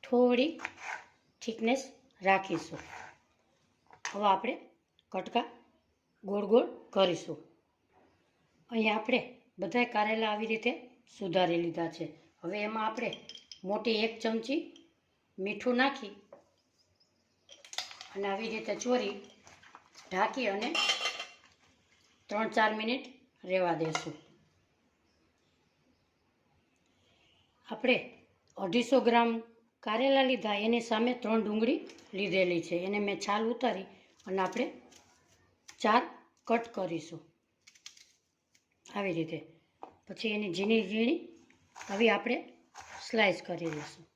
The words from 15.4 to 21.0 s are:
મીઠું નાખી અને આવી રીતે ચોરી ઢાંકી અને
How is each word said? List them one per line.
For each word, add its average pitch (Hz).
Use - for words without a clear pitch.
મીઠું 208
નાખી 226
અને 196
આવી 214
રીતે 220
ચોરી 233
ઢાંકી 214
અને 220